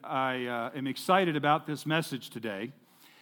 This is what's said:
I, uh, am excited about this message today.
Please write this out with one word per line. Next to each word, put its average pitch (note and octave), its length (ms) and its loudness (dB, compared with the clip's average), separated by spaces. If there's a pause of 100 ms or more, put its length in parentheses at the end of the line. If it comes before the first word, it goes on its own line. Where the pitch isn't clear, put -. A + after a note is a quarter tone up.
I, C3 440 -2
uh, A#2+ 280 -2
am C#3 140 -4
excited F3 480 4
about D3 320 2
this D3 180 -6
message D#3 440 0
today. A2+ 420 -6 (500)